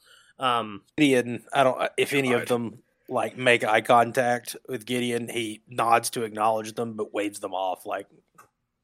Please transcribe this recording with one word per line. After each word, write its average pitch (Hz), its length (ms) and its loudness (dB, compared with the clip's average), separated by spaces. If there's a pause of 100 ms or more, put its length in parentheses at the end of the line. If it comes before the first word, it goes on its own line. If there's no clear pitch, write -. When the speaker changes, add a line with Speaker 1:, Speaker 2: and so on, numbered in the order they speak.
(400)
Speaker 1:
Um, 113 420 -2 (160)
Speaker 2:
Gideon, 123 560 2
I 139 100 4
don't, - 340 0
if 131 140 0
any 135 220 2
of 117 80 2
Speaker 3:
God. 117 80 -8
Speaker 2:
them, 120 300 -4 (280)
like, 110 300 -4
make 127 260 4
eye 113 180 2
contact 120 720 2 (120)
with 117 180 -8
Gideon, 120 440 -2
he 110 400 -6
nods 117 420 2
to 123 120 -4
acknowledge 110 500 0
them, 117 240 -6
but 107 160 -6
waves 104 260 -4
them 95 140 -8
off, 92 320 -4
like, 101 220 -8 (760)